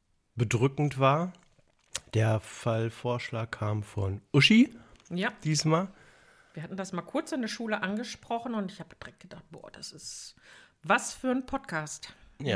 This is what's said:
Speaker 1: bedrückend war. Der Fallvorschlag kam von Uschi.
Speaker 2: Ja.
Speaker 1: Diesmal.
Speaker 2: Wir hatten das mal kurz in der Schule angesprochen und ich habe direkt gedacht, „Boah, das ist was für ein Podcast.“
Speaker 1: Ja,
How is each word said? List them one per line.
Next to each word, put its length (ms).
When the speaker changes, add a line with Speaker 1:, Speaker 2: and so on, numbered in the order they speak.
Speaker 1:
bedrückend 640
war. 340
Der 260
Fallvorschlag 1120
kam 320
von 380
Uschi. 360
Speaker 2:
Ja. 220
Speaker 1:
Diesmal. 460
Speaker 2:
Wir 100
hatten 120
das 160
mal 120
kurz 300
in 80
der 80
Schule 340
angesprochen 720
und 160
ich 80
habe 220
direkt 200
gedacht, 300
„Boah, 200
das 200
ist 440
was 300
für 160
ein 160
Podcast.“ 680
Speaker 1:
Ja, 140